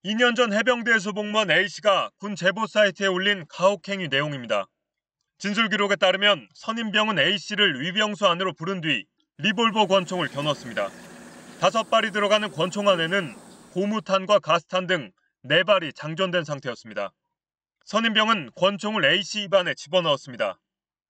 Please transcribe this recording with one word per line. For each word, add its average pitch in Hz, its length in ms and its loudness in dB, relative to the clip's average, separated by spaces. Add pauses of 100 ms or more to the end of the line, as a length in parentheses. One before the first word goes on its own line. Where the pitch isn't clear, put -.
이 208 120 -4
년 240 200 4
전 233 180 2
해병대에서 226 600 0
복무한 208 380 -2
A씨가 180 680 2
군 202 160 -8
제보 196 320 -2
사이트에 202 400 2
올린 190 420 0
가혹행위 190 600 0
내용입니다. 127 580 -2 (720)
진술 208 320 -2
기록에 202 260 0
따르면 190 580 2
선임병은 214 680 -2
A씨를 185 640 0
위병소 202 460 -2
안으로 175 260 0
부른 180 280 -8
뒤 143 240 -4 (340)
리볼버 208 480 0
권총을 180 420 0
겨눴습니다. 120 600 -4 (720)
다섯 214 300 0
발이 220 220 2
들어가는 208 400 0
권총 185 380 -2
안에는 170 460 0 (380)
고무탄과 190 680 0
가스탄 170 480 -2
등 147 240 -2 (300)
네 156 220 2
발이 175 300 2
장전된 170 500 -2
상태였습니다. 113 720 -8 (720)
선임병은 214 680 0
권총을 202 500 0
A씨 202 380 0
입안에 180 300 0
집어넣었습니다. 135 840 -2 (500)